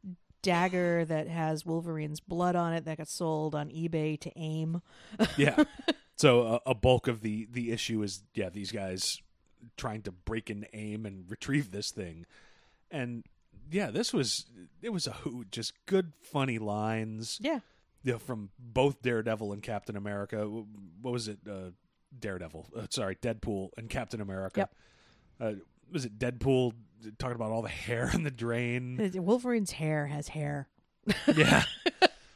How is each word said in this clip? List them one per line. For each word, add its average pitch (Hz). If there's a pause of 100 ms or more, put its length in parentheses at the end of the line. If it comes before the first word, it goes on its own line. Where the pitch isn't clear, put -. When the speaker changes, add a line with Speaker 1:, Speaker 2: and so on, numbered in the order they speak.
(420)
Speaker 1:
dagger 175
that 156
has 160
Wolverine's 160
blood 180
on 170
it 160
that 127
got 151
sold 156
on 147
eBay 156
to -
aim. 160 (380)
<laughs> -
Speaker 2:
Yeah. 147 (520)
So 123 (220)
a, 135
a 120
bulk 127
of 113
the, 107
the 120
issue 110
is, 98 (120)
yeah, 95
these 95
guys 95 (580)
trying 110
to 98
break 113
into 104
aim 107
and 95
retrieve 135
this 101
thing. 85 (680)
And 120 (460)
yeah, 180
this 190
was, 139 (360)
it 233
was 175
a 110
hoot, 120
just 117 (140)
good, 185
funny 135
lines. 110
Speaker 1:
Yeah. 277 (440)
Speaker 2:
You 127
know, 113
from 107 (100)
both 127
Daredevil 110
and 104
Captain 104
America. 101
W-, 107 (340)
what 123
was 117
it? 104 (100)
Uh, 92 (460)
Daredevil. 90 (100)
Uh, 107
sorry, 98
Deadpool 107
and 113
Captain 113
America. 95
Speaker 1:
Yep. - (640)
Speaker 2:
Uh, 107 (320)
was 143
it 107
Deadpool 123 (440)
talking 123
about 113
all 113
the -
hair 117
<laughs> -
in 175
the 147
drain? 123
Speaker 1:
Wolverine's 226
hair 156
has 147
hair. 147 (400)
<laughs> -
Speaker 2:
Yeah. - (720)